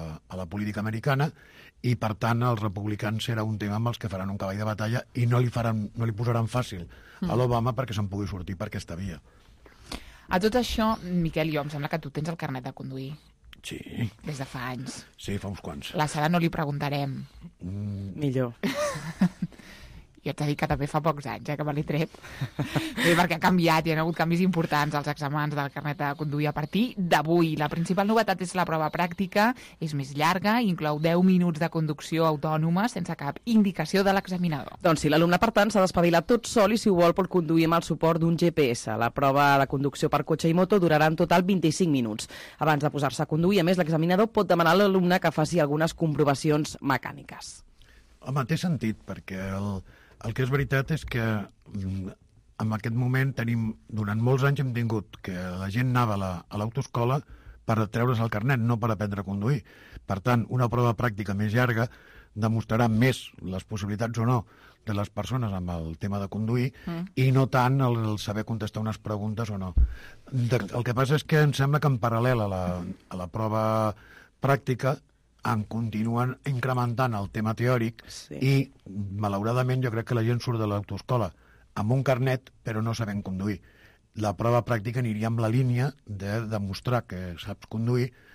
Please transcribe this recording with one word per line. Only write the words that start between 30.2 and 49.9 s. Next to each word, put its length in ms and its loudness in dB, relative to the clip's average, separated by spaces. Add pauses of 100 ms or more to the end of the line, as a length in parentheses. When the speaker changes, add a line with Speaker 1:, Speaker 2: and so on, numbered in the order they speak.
Speaker 2:
inclou 400 0
deu 240 4
minuts 380 4
de 100 0
conducció 540 0
autònoma 640 0
sense 260 -6
cap 300 -6
indicació 580 4
de 80 4
l'examinador. 720 -2
Speaker 3:
Doncs 240 2
sí, 20 4
l'alumne, 320 4
per 140 2
tant, 180 4
s'ha 140 6
d'espavilar 400 4
tot 240 2
sol 240 4
i, 80 2
si 80 4
ho 80 6
vol, 180 6
pot 160 0
conduir 380 4
amb 80 4
el 80 -2
suport 340 2
d'un 160 2
G 160 4
P 220 4
S. 160 -6 (100)
La 140 0
prova 380 4 (100)
de 80 0
conducció 420 -2
per 140 2
cotxe 240 2
i 80 4
moto 240 4
durarà 260 6
en 80 0
total 300 4
vint-i-cinc 480 4
minuts. 340 -2 (300)
Abans 260 2
de 80 2
posar-se 300 -2
a 80 -4
conduir, 320 4
a 20 4
més, 140 4
l'examinador 560 2
pot 160 2
demanar 240 6
a 80 6
l'alumne 400 4
que 100 2
faci 300 2
algunes 320 0
comprovacions 880 2
mecàniques. 800 -8 (640)
Speaker 1:
Home, 240 -2
té 100 2
sentit, 460 -2
perquè 320 -10 (160)
el, 240 -4 (480)